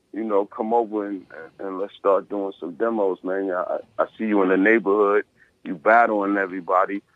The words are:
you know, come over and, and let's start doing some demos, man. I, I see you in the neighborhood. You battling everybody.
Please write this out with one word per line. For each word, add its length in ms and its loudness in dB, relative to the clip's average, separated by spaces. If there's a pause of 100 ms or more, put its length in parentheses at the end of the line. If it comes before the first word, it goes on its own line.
(140)
you 100 -6
know, 220 0
come 280 -4
over 340 -2
and, 180 -10 (340)
and 200 -8
let's 160 -8
start 340 0
doing 300 -6
some 160 -10
demos, 480 0
man. 280 -4
I, 280 -4 (200)
I 60 2 (120)
see 80 -6
you 180 2
in 60 2
the 80 4
neighborhood. 680 4 (380)
You 120 -8
battling 600 2
everybody. 640 -2 (140)